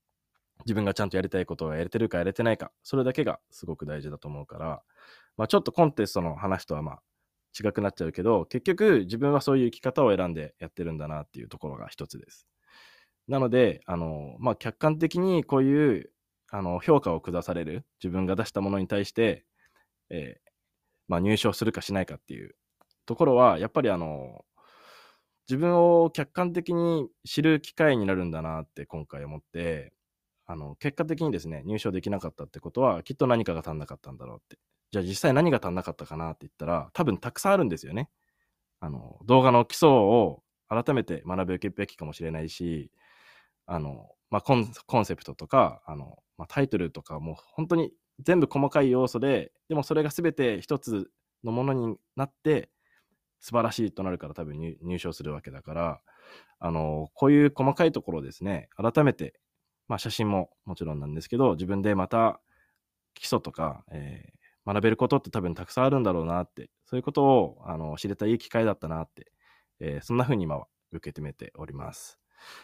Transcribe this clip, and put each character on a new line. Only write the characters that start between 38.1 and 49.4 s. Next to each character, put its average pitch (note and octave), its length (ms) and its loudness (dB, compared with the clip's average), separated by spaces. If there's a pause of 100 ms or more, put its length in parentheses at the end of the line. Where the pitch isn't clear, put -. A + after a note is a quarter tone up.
あ D#2+ 100 -10
の、 B1+ 360 -12
動 B2+ 160 8
画 C3 100 8
の A#2+ 140 6
基 - 80 -14
礎 D#3+ 160 6
を G#2+ 540 6 (240)
改 A#2+ 260 0
め A#2+ 100 0
て D#2+ 240 -8
学 F#2 320 -2
ぶ - 0 - (120)
べ G2+ 160 -6
き - 80 -20
か D#2+ 100 -12
も D2+ 80 -10
し E2+ 100 -12
れ D#2+ 80 -6
な D#2+ 100 -6
い D#2+ 80 -8
し、 D#2+ 420 -6 (720)
あ F2 120 -8
の、 C#2 320 -10 (200)
ま G#2 100 0
あ、 - 20 -6
コ C#3 140 2
ン-、 A#2 160 0 (140)
コ B2 140 2
ン G2+ 60 2
セ F2+ 100 -6
プ - 80 -20
ト C#2 120 -14
と D#2+ 120 -16
か、 F#2 380 2
あ D#2 100 -12
の、 C#2 220 -14 (200)
ま E2+ 80 -12
あ、 - 20 -20
タ - 140 -2
イ C#3 80 0
ト A2 80 -2
ル E2+ 140 -2
と D2+ 100 -14
か D#2 180 -12
も D#2 160 -10
本 - 340 -10
当 E3+ 60 2
に E3 160 0 (280)
全 E3+ 200 4
部 C#3+ 100 4
細 C#3 200 0
か D3+ 120 2
い C3+ 80 4
要 B2+ 180 4
素 A#2+ 120 -2
で、 B2 320 0 (160)